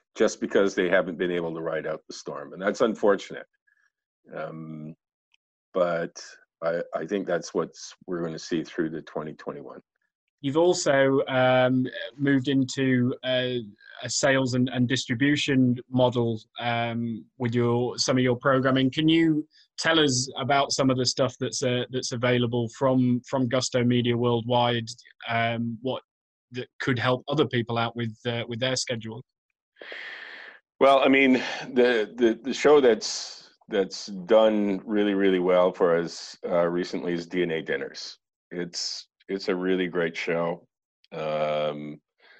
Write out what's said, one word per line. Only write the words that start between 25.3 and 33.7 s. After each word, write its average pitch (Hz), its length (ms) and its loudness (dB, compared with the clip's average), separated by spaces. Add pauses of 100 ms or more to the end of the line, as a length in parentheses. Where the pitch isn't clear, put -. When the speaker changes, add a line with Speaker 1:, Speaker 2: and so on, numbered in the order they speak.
Speaker 2:
um, 117 500 -2
what 131 220 -4 (500)
that 123 160 -10 (100)
could 123 200 0
help 127 280 0
other 147 200 2
people 117 320 -2
out 117 180 -2
with, 117 180 -6 (120)
uh, 117 200 -4
with 117 140 -8
their 127 160 -2
schedule? 110 460 -8 (1600)
Speaker 1:
Well, 135 240 6
I 139 60 4
mean, 135 340 6 (300)
the, 120 440 4
the, 113 260 2
the 127 100 -4
show 143 300 6
that's, - 640 0 (200)
that's 98 400 -4